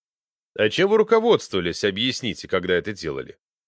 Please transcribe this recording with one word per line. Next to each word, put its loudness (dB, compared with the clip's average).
«А 2
чем 2
вы 4
руководствовались, 2
объясните, -4
когда 0
это -2
делали?» -10